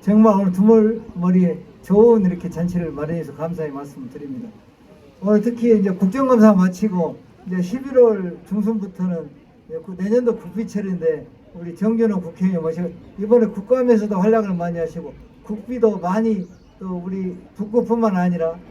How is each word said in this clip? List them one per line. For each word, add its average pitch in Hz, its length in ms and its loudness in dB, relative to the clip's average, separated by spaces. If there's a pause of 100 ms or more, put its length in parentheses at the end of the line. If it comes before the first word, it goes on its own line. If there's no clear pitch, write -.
정말 214 340 6
오늘 190 160 2
두물머리에 185 1120 2 (180)
좋은 214 440 4
이렇게 175 240 -2
잔치를 175 420 -4
마련해서 151 440 -8
감사의 160 360 -6
말씀을 139 380 -14
드립니다. 143 400 -12 (720)
오늘 208 200 4
특히 233 380 2
이제 190 120 0
국정감사 220 640 4
마치고 180 640 0 (300)
이제 180 140 -4
십일월 233 800 0 (100)
중순부터는 185 800 -4 (380)
이제 160 180 -10
그 185 120 -12
내년도 226 380 0
국비철인데 175 920 -6 (280)
우리 175 220 -12
정준호 220 440 0
국회의원 175 440 -4
모시고 160 260 -4 (280)
이번에 214 300 4
국감에서도 220 680 0
활약을 202 420 2
많이 170 220 -4
하시고 160 360 -8 (320)
국비도 214 540 -2
많이 190 460 -2 (340)
또 185 260 -8
우리 185 320 -8 (180)
북구뿐만 220 600 -2
아니라 175 440 -2 (120)